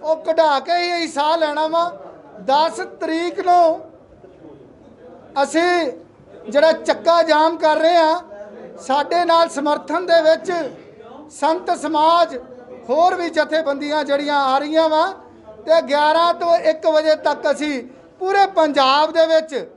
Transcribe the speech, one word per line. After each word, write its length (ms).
ਉਹ 120
ਕਢਾ 440
ਕੇ 240
ਹੀ 120
ਅਸੀਂ 120
ਸਾਹ 300
ਲੈਣਾ 300
ਵਾ। 300
ਦਸ 360
ਤਰੀਕ 380
ਨੂੰ 420
ਅਸੀਂ 480
ਜਿਹੜਾ 220
ਚੱਕਾ 520
ਜਾਮ 340
ਕਰ 200
ਰਹੇ 200
ਆ, 240
ਸਾਡੇ 460
ਨਾਲ 240
ਸਮਰਥਨ 560
ਦੇ 160
ਵਿੱਚ 300
ਸੰਤ 480
ਸਮਾਜ, 600
ਹੋਰ 260
ਵੀ 140
ਜਥੇਬੰਦੀਆਂ 760
ਜਿਹੜੀਆਂ 320
ਆ 220
ਰਹੀਆਂ 320
ਵਾ, 180
ਤੇ 160
ਗਿਆਰਾਂ 520
ਤੋਂ 220
ਇੱਕ 320
ਵਜੇ 280
ਤੱਕ 360
ਅਸੀਂ 320
ਪੂਰੇ 280
ਪੰਜਾਬ 640
ਦੇ 140
ਵਿੱਚ 520